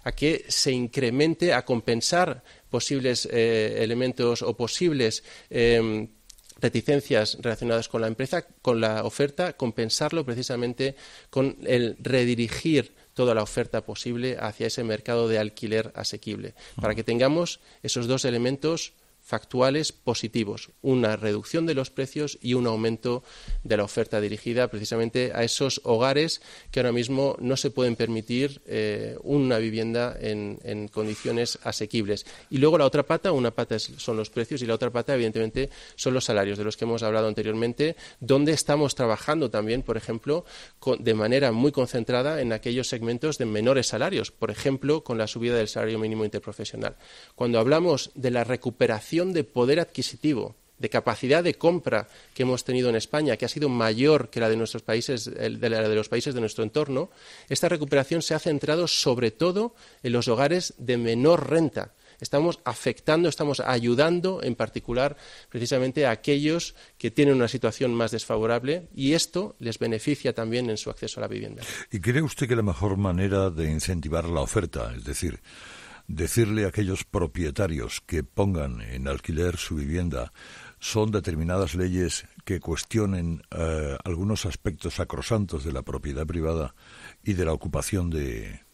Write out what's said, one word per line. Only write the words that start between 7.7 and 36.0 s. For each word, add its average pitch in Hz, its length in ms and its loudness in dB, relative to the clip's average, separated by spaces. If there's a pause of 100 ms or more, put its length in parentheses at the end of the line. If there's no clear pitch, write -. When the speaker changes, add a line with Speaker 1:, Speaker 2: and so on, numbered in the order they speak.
Speaker 1:
con 117 120 -2
la 110 60 0
empresa, 131 400 -4 (160)
con 117 180 2
la 110 220 0
oferta, 143 500 -2
compensarlo 135 720 -2
precisamente 123 720 -4 (340)
con 135 340 0
el 120 360 2
redirigir 123 920 2 (200)
toda 123 220 2
la 107 80 2
oferta 113 420 -4
posible 120 540 -6
hacia 110 260 -4
ese 117 180 -4
mercado 117 440 0
de 110 100 2
alquiler 107 560 -2
asequible, 101 600 -8 (220)
para 110 160 0
Speaker 2:
Ujú. - 20 -4
Speaker 1:
que 113 80 -4
tengamos 139 560 2 (240)
esos 120 240 -2
dos 131 180 0
elementos 135 680 -2 (300)
factuales 135 720 0
positivos, 107 760 -4 (120)
una 120 340 2
reducción 107 500 -2
de 160 80 0
los 131 160 -2
precios 143 520 -4
y 123 140 0
un 123 120 2
aumento 113 560 0 (400)
de 110 140 2
la 104 80 2
oferta 110 340 -2
dirigida 113 480 0
precisamente 113 640 -2
a 117 100 0
esos 127 420 0
hogares 135 560 2 (300)
que 131 100 0
ahora 123 100 2
mismo 131 480 0
no 127 160 0
se 135 160 -2
pueden 123 240 0
permitir, 120 720 -2
eh, 110 580 -4
una 131 360 2
vivienda 113 600 -2
en, 104 440 -4
en 107 260 -6
condiciones 117 760 -2
asequibles. 104 600 -4 (240)
Y 139 80 -2
luego 156 200 6
la 143 80 6
otra 139 180 4
pata, 165 280 0
una 123 200 2
pata 117 240 -2
es, - 200 -6
son 113 220 -4
los 107 120 -4
precios 123 320 -4
y 123 40 -4
la 113 100 2
otra 120 140 -2
pata, 120 260 0
evidentemente, 113 540 0 (260)
son 131 180 0